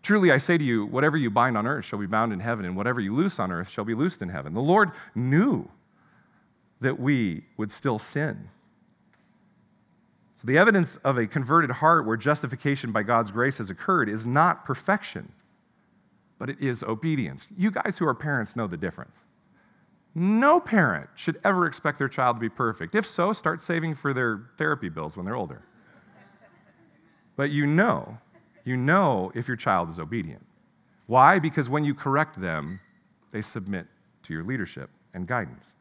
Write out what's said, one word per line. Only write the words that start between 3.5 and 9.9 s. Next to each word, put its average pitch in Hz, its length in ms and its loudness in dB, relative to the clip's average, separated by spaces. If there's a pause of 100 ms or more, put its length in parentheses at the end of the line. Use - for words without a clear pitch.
earth 87 200 -6
shall 104 160 -6
be 113 80 -2
loosed 165 260 -2
in 92 80 -6
heaven." 78 240 -8
The 107 80 -4
Lord 180 300 4 (240)
knew 135 560 0 (1080)
that 127 200 -2
we 120 460 0 (100)
would 107 160 -6
still 117 260 -2
sin. 110 520 -6 (1900)